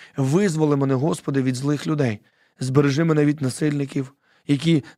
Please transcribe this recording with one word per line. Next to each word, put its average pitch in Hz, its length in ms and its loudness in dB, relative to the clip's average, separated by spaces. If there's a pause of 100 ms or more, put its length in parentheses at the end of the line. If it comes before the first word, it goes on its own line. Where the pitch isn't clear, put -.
(160)
«Визволи 151 600 2
мене, 135 180 0
Господи, 139 480 -2
від 127 140 -2
злих 143 300 -4
людей, 143 320 -2 (420)
збережи 139 440 2
мене 151 200 2
від 147 180 0
насильників, 139 720 -4 (320)
які 143 380 2 (120)